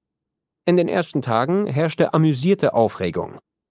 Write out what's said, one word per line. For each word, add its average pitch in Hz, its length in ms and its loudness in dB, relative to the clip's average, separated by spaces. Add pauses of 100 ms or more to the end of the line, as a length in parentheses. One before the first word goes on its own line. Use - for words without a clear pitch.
(640)
In 175 100 4
den 170 140 2
ersten 139 320 -2
Tagen 135 440 0
herrschte 156 480 -2
amüsierte 156 600 2
Aufregung. 90 680 -2 (320)